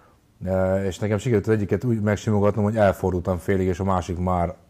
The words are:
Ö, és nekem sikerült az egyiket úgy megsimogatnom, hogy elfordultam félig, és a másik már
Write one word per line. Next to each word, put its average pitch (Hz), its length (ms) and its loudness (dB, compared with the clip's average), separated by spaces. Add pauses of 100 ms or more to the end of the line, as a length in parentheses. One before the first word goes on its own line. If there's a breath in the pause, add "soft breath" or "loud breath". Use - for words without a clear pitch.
(460 loud breath)
Ö, 95 380 0
és 95 160 -4
nekem 104 180 0
sikerült 104 300 0
az 110 60 2
egyiket 101 300 0
úgy 113 180 0
megsimogatnom, 104 640 2
hogy 107 140 0
elfordultam 92 600 2
félig, 95 300 0
és 92 120 -2
a 95 40 -4
másik 92 340 -2
már 90 380 0 (140)